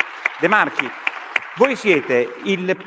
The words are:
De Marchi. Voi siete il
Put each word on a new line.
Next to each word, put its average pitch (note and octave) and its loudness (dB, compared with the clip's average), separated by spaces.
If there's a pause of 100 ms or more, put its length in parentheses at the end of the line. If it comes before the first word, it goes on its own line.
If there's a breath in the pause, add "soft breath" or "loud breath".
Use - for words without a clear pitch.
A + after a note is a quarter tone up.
(400)
De E3+ 2
Marchi. F3+ 2 (720)
Voi B3+ 4
siete C3+ 2 (100)
il F#3 0 (100)